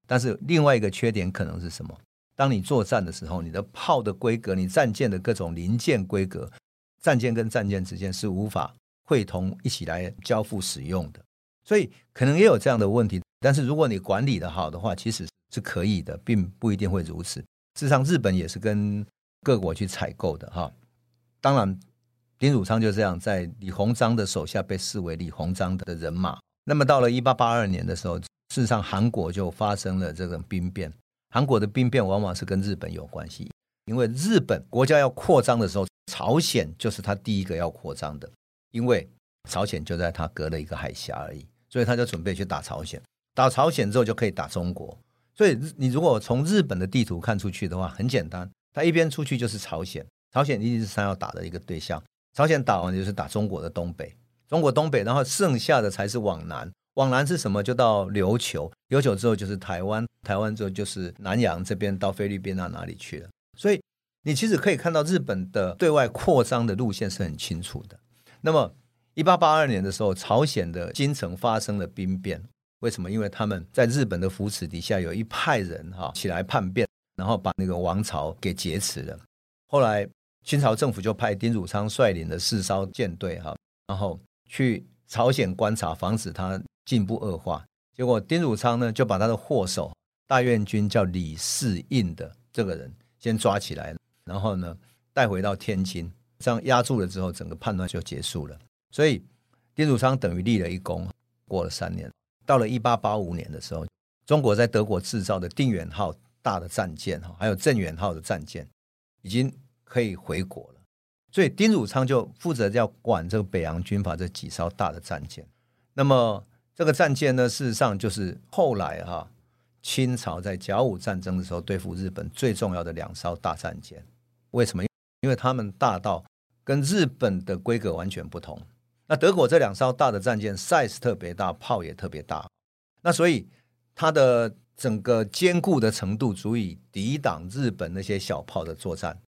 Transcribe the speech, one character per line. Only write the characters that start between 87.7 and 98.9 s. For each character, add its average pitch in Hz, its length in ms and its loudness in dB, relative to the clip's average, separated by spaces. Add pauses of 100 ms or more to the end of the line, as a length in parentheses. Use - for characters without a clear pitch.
结 127 80 -4
果 120 160 4
丁 165 220 0
汝 120 140 2
昌 120 240 0
呢， 117 120 0
就 127 120 2
把 107 120 2
他 107 120 2
的 113 80 2
祸 117 280 0
首 - 280 -4 (340)
大 127 160 6
院 117 220 4
军 104 240 0
叫 101 160 4
李 87 320 -4
世 101 440 -2 (100)
印 101 260 0
的 80 180 -12 (180)
这 113 120 -2
个 90 100 -4
人 65 180 -12 (280)
先 113 180 0
抓 101 220 2
起 76 160 -10
来， 73 180 -10 (300)
然 95 160 -6
后 101 160 0
呢 87 200 -6 (360)
带 123 160 2
回 95 120 0
到 101 140 0
天 95 300 -2
津， 87 280 -6 (280)
这 123 100 0
样 117 140 0
压 127 180 4
住 120 160 0
了 92 80 0
之 92 140 -8
后， 90 100 -2
整 82 180 -12
个 80 60 -10
叛 98 220 -4
乱 92 120 -2
就 85 140 -6
结 - 180 -8
束 71 280 -6
了。 71 100 -16 (320)